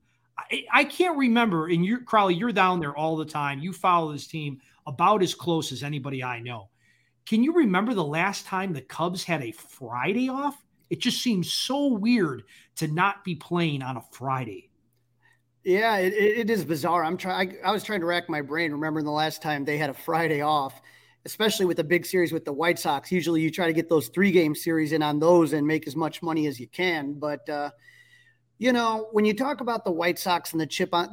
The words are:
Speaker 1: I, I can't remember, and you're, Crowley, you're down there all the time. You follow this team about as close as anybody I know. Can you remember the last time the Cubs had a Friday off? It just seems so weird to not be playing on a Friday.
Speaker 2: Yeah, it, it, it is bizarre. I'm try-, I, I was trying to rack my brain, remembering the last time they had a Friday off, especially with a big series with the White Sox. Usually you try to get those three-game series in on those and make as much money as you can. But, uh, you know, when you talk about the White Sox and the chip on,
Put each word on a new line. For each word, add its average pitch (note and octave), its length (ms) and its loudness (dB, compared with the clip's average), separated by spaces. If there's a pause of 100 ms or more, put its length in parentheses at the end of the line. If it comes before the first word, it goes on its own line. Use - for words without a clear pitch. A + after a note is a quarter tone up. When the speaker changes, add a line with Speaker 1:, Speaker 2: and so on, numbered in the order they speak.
(380)
Speaker 1:
I, C4+ 360 -6
I C#4 100 6
can't E4+ 340 0
remember, A3+ 500 2
and F3 180 2
you're, B3 180 -2
Crowley, G3 320 4
you're A3+ 160 -2
down F#3 300 2
there C#3+ 160 -6
all D#3+ 180 -2
the D#3 80 -2
time. C#3+ 360 -4
You F3+ 120 -8
follow E3+ 400 0
this D3 160 -10
team D3 320 -8 (260)
about F3+ 380 2
as - 100 2
close E3 380 -2
as A#2+ 100 -8
anybody C#3 440 -6
I A#2+ 160 -8
know. A#2 260 -12 (580)
Can A3 160 4
you D#4 120 2
remember A3+ 400 4
the F#3 100 0
last E3 420 -2
time F#3+ 280 -4
the C3+ 80 -8
Cubs F3+ 420 -6
had D#3 180 -2
a A2+ 120 -8
Friday C3+ 720 -4
off? C#4 340 -6 (280)
It E3+ 100 -4
just - 220 -2
seems F#3 320 0
so C#4+ 340 0
weird G3 560 2 (320)
to D#3+ 120 -4
not F#3 360 0
be F3+ 100 -4
playing D#3+ 480 -2
on B2+ 160 -6
a A2+ 140 -12
Friday. B2+ 600 -6 (920)
Speaker 2:
Yeah, G#3 340 2
it, F#3+ 160 2
it, G#3+ 260 2
it A3 100 0
is G3 160 0
bizarre. E3 400 0
I'm F3 120 -2
try-, F#3 260 -2 (200)
I, F#3 60 0
I - 20 4
was G3 120 -2
trying G#3 180 -4
to E3 40 -2
rack F3 240 -2
my D3+ 120 -4
brain, D3+ 300 -2
remembering D#3 340 -4
the D3+ 60 -4
last D3+ 300 -2
time D3 220 -4
they D3 140 -2
had D3 120 0
a C3 60 -6
Friday D#3+ 460 -2
off, D3 380 0 (460)
especially G3+ 400 0
with E3+ 140 2
a D#3+ 40 2
big E3 220 0
series F3 260 2
with D#3+ 140 -4
the D3 80 -6
White E3+ 240 2
Sox. D3 340 -2
Usually E3+ 300 2
you D#3+ 80 2
try E3+ 160 -2
to E3 80 2
get E3 160 0
those D#3 200 2
three-game F3 440 4
series D#3 380 -2
in D#3 100 2
on D3 160 0
those E3 360 6
and D3 120 2
make D#3 220 0
as C3+ 80 -8
much D#3+ 260 -4
money D#3+ 240 0
as C3 140 -4
you A#2+ 80 -14
can. D#3+ 460 -2
But, D3 360 -6
uh, D3 220 -6 (880)
you B3 120 4
know, A3+ 400 0
when G#3+ 140 4
you G#3+ 80 4
talk C4 280 -2
about A#3 240 -4
the F#3+ 60 -2
White E3+ 280 0
Sox F3 320 -2
and D#3+ 100 0
the D3+ 60 -2
chip F3+ 260 -2
on, F3 200 2